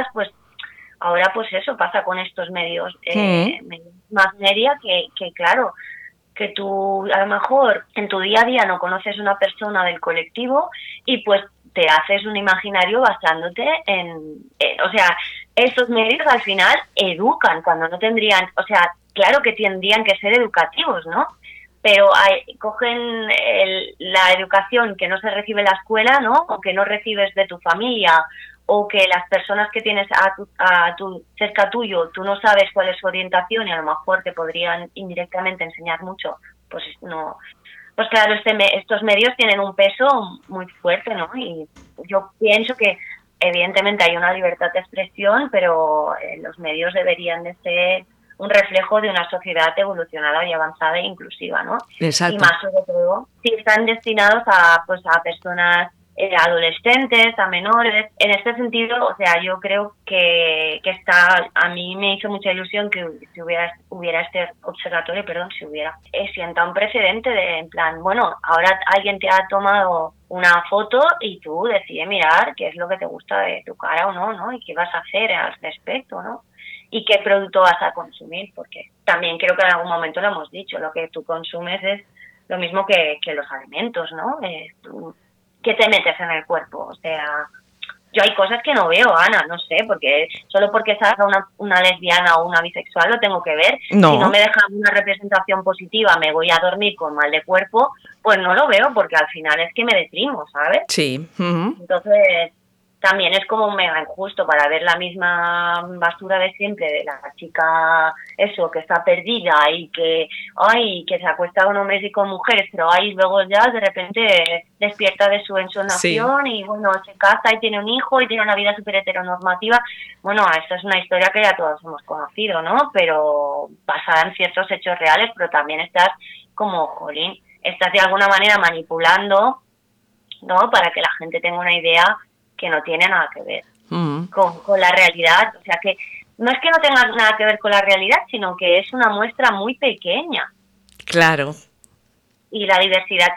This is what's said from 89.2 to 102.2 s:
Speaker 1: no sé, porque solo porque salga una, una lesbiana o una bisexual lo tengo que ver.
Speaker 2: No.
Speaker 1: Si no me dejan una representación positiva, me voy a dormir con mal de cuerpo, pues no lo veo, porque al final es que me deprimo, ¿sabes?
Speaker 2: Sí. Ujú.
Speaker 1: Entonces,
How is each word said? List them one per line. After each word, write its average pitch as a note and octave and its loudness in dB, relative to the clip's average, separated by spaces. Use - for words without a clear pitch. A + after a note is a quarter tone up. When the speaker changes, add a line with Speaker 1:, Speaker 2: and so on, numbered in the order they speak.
Speaker 1:
no E3+ -8
sé, E3 -4
porque D#3 0
solo G3+ 2
porque G#3+ 0
salga G#3 2
una, G3 2
una F#3+ 0
lesbiana F3+ 4
o E3 2
una E3+ 2
bisexual E3+ 0
lo A#3 2
tengo G3 0
que D#3 -2
ver. G3 4
Speaker 2:
No. F3+ 6
Speaker 1:
Si C3+ 4
no F#3+ 4
me G3+ 4
dejan G#3 4
una G#3 0
representación G3 -2
positiva, F#3 2
me D#3 0
voy E3 0
a E3 4
dormir G3 0
con D3+ -6
mal D3 0
de D#3 0
cuerpo, F#3+ 2
pues G#3 4
no F3+ 0
lo C#4 4
veo, A#3+ 4
porque F#3 0
al D3+ 4
final D#3 -2
es E3 -4
que A#3 -2
me A3 2
deprimo, F3+ -4
¿sabes? D3+ 0
Speaker 2:
Sí. D3 -4
Ujú. F3 -2
Speaker 1:
Entonces, G#3 2